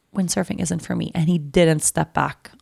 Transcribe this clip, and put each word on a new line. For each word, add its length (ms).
windsurfing 460
isn't 180
for 160
me." 180
And 140
he 100
didn't 420
step 340
back 380